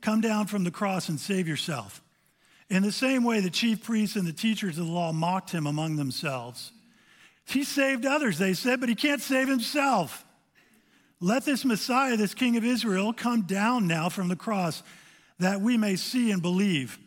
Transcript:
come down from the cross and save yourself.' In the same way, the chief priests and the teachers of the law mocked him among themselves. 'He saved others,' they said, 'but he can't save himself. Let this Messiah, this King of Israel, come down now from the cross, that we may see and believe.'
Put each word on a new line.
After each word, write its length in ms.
come 180
down 260
from 160
the 80
cross 380
and 100
save 300
yourself.' 540
In 140
the 100
same 320
way, 160
the 80
chief 340
priests 320
and 120
the 60
teachers 440
of 100
the 60
law 200
mocked 400
him 140
among 300
themselves. 760
'He 180
saved 400
others,' 340
they 140
said, 260
'but 120
he 40
can't 280
save 260
himself. 760
Let 280
this 180
Messiah, 540
this 160
King 240
of 60
Israel, 500
come 280
down 440
now 240
from 180
the 80
cross, 460
that 240
we 160
may 180
see 340
and 120
believe.' 640